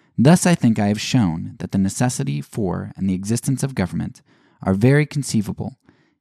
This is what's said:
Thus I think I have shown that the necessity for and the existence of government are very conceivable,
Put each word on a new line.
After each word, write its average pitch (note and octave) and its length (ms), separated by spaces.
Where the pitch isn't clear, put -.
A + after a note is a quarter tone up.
Thus D#3 300
I F3 80
think A2+ 240
I G#2 80
have G#2 140
shown G2+ 580
that - 140
the G2+ 60
necessity B2+ 600
for G2 540
and F#2+ 160
the F#2 40
existence A#2 500
of C3+ 100
government - 480
are F#2+ 120
very C3+ 320
conceivable, A2 720